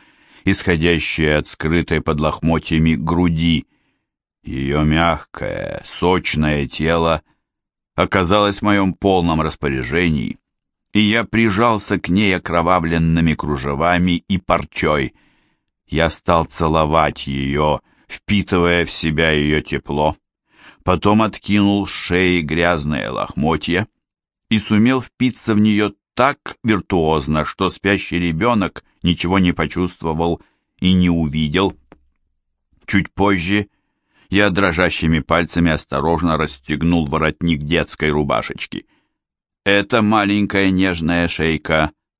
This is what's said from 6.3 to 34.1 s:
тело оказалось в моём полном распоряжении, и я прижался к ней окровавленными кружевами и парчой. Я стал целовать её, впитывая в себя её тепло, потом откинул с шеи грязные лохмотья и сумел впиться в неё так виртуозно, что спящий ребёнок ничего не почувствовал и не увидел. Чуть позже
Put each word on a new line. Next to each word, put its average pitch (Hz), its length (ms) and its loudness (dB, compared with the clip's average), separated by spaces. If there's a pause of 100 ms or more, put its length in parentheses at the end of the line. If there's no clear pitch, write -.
тело 82 560 0 (720)
оказалось 98 640 2
в - 40 -14
моём 101 300 2
полном 85 480 2
распоряжении, 73 1000 -2 (540)
и 104 80 2
я 107 240 2
прижался 110 720 0
к - 120 -6
ней 98 260 2
окровавленными 82 1000 2
кружевами 76 920 -2
и 98 80 0
парчой. 76 800 -2 (720)
Я 80 240 0
стал 82 340 0
целовать 78 840 0
её, 69 540 -2 (260)
впитывая 87 800 0
в 82 60 -10
себя 80 400 0
её 76 320 0
тепло, 71 540 -2 (640)
потом 101 400 2
откинул 101 640 0
с - 40 -10
шеи 90 520 0
грязные 76 640 -2
лохмотья 78 800 -4 (640)
и 110 80 2
сумел 117 420 2
впиться 120 540 -2
в 104 40 0
неё 104 340 2 (220)
так - 480 -2
виртуозно, 78 840 0
что 92 240 -4
спящий 95 480 -2
ребёнок 87 680 -2 (180)
ничего 90 360 0
не 87 140 4
почувствовал 85 880 -4 (380)
и 92 120 2
не 90 160 4
увидел. 80 720 0 (1080)
Чуть 95 260 0
позже 98 560 0 (640)